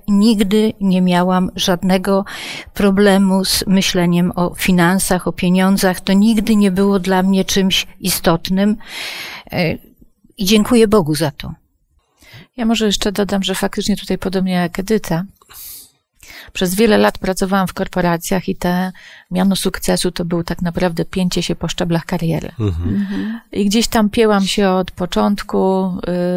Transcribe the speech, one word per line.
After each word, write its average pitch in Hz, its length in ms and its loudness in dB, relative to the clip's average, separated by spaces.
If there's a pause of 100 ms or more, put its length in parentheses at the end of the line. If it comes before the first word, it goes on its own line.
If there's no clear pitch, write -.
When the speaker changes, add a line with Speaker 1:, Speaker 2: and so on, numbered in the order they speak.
Speaker 1:
nigdy 208 720 2
nie 185 220 2
miałam 185 540 2
żadnego 190 680 0 (500)
problemu 196 720 4
z - 220 -2
myśleniem 180 680 2
o 175 200 -2
finansach, 180 720 2
o 165 40 -2
pieniądzach. 185 680 2
To 196 120 -2
nigdy 208 440 4
nie 202 140 4
było 196 280 2
dla 185 240 0
mnie 190 220 2
czymś 190 420 0 (140)
istotnym. 190 760 0 (760)
E, 175 200 0 (680)
i 208 60 -4
dziękuję 220 440 4
Bogu 170 260 2
za 147 160 -2
to. - 220 -10 (1040)
Speaker 2:
Ja 240 100 -2
może 220 200 0
jeszcze 202 260 0
dodam, 196 300 -2
że 190 120 -4
faktycznie 196 420 -2
tutaj - 220 -4
podobnie 185 340 -2
jak 175 260 -2
Edyta, 190 460 -2 (1300)
przez 180 220 -2
wiele 208 240 4
lat 208 200 2
pracowałam 190 480 -2
w - 80 -6
korporacjach 180 720 -2
i 190 80 -4
te 180 360 -2 (380)
miano 185 260 2
sukcesu 180 540 -2
to 175 140 -6
był 170 200 -2
tak - 180 -6
naprawdę 170 420 -2
pięcie 180 380 -2
się 170 140 -2
po 170 120 -6
szczeblach 170 360 -2
kariery. 165 560 -4
Speaker 3:
Mhm. 87 360 -2
Speaker 4:
Mhm. 202 440 -4 (120)
Speaker 2:
I 202 140 -2
gdzieś 214 220 0
tam 208 220 2
pięłam 208 360 2
się 196 220 0
od 185 220 0
początku, 190 1000 -2 (440)